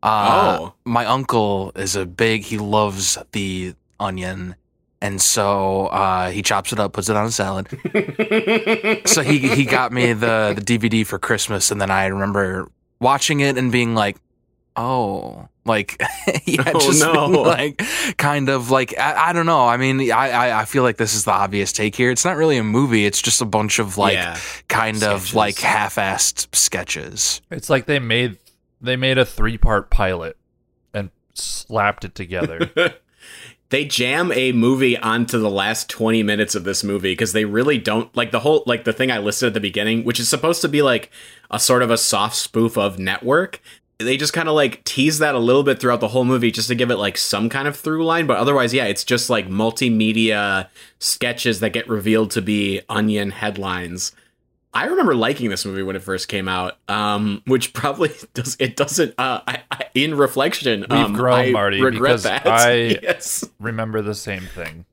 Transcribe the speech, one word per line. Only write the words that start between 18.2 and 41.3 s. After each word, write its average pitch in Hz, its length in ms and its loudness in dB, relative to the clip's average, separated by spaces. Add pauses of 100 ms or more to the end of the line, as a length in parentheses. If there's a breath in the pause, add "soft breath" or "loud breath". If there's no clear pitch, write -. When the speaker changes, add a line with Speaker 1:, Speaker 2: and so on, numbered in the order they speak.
Speaker 1:
of, 127 200 0
like, 131 280 2
I, 151 320 2
I - 20 -2
don't 170 140 2
know. 151 200 6
I 120 120 4
mean, 131 200 2 (140)
I, 131 180 2
I, 120 300 2
I 110 60 -2
feel 135 160 2
like 120 160 2
this 113 160 0
is 107 100 -2
the 107 80 0
obvious 98 400 0
take 107 240 -2
here. 123 140 2
It's 127 160 0
not 180 100 0
really 151 220 2
a 113 40 0
movie. 110 440 2
It's - 160 0
just - 180 0
a 123 60 -2
bunch 107 320 0
of, 98 180 -4
like, 98 160 4
Speaker 2:
Yeah. 87 260 -4 (300 loud breath)
Speaker 1:
kind 110 340 -2
of, 104 200 0
Speaker 2:
Sketches. 92 120 -8
Speaker 1:
like, 104 260 2
half-assed 104 960 -2
sketches. - 840 -2 (100)
Speaker 3:
It's - 200 -8
like 135 160 2
they 143 120 0
made, 120 380 0 (460)
they 127 140 0
made 131 200 2
a 131 80 6
three-part 110 640 2
pilot 92 480 0 (560)
and 98 160 -6 (240)
slapped - 720 -2
it 92 100 -10
together. 85 640 -4
Speaker 2:
<laughs> 170 180 2 (760 loud breath)
They 147 160 0
jam 139 460 0
a 127 200 2
movie 123 440 4
onto 117 420 0
the 107 120 2
last 98 380 -2
twenty 113 340 2
minutes 104 320 0
of 95 80 -4
this 92 220 -2
movie 95 320 -2
'cause 98 160 -2
they 107 140 2
really 123 320 2
don't, 113 360 -4
like, 120 160 -2
the 117 100 -2
whole, 147 260 2
like, 120 180 -2
the 113 80 0
thing 131 180 0
I 117 80 -2
listed 104 300 0
at 104 60 -2
the 113 60 -2
beginning, 104 440 0
which 117 160 -2
is 117 80 -2
supposed 160 340 0
to 170 60 0
be, 147 140 2
like, 127 280 2 (400 loud breath)